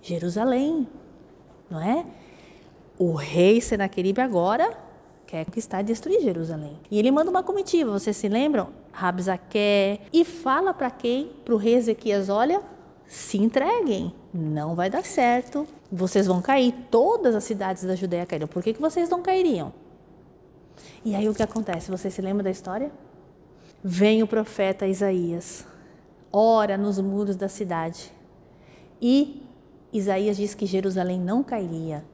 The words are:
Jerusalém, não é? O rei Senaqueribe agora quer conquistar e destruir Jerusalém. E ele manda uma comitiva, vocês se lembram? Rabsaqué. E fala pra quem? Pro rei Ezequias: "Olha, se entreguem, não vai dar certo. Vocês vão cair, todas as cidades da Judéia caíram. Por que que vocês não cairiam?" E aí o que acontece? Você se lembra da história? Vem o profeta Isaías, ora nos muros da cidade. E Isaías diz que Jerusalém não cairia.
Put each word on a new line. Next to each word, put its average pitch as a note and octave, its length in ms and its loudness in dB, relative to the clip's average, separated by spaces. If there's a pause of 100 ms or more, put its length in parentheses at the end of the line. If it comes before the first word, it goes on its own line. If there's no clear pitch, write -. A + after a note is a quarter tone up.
Jerusalém, A#3+ 840 -2 (800)
não E3 100 -8
é? A#3+ 280 0 (880)
O E3+ 160 2
rei E3+ 480 4
Senaqueribe G3 580 -2
agora B3 680 0 (360)
quer D#3+ 200 -8
conquistar - 340 -6
e G3+ 60 -2
destruir D#4 360 0
Jerusalém. E3 560 -4 (140)
E G#3 80 2
ele A#3 100 4
manda D#4 220 4
uma F#4 100 2
comitiva, F#4 480 0
vocês G3+ 280 -2
se G#3+ 100 -4
lembram? A#3 400 2 (240)
Rabsaqué. G3 1120 0 (100)
E E4 140 6
fala E4 480 0
pra B3 180 -4
quem? B3+ 400 -4 (140)
Pro A#3+ 100 2
rei A3+ 200 4
Ezequias: G#3+ 520 2
"Olha, C4 340 2 (460)
se - 300 -6
entreguem, B3+ 760 2 (200)
não D#3 420 -4
vai F3+ 140 0
dar D#4+ 160 -4
certo. B3 600 0 (240)
Vocês F#3 380 0
vão F3+ 140 2
cair, B3+ 320 4 (180)
todas D#4 420 4
as G#3 120 0
cidades F#3+ 400 -4
da F#3 100 0
Judéia F3 300 -4
caíram. D#3 200 -4
Por F3 160 -6
que A3 120 0
que A3 80 -6
vocês E4 280 0
não F4+ 120 2
cairiam?" F4 500 0 (1300)
E G#3 100 -4
aí G#3+ 140 0
o G#3+ 40 0
que G#3+ 80 -4
acontece? G3+ 480 -4
Você F#3 220 -6
se F#3+ 100 -8
lembra G3 220 -2
da F#3+ 80 -2
história? G#3 400 -8 (920)
Vem G#3 400 4
o G#3+ 60 2
profeta G3+ 580 -2
Isaías, F#3 800 -2 (640)
ora G#3+ 480 4
nos G3+ 220 0
muros G3 380 -2
da G3 100 -4
cidade. E3+ 640 -6 (920)
E C4 420 2 (500)
Isaías G3+ 420 0
diz G3+ 180 -4
que - 120 -4
Jerusalém F#3 560 -2
não G3+ 200 0
cairia. E3 600 -6 (100)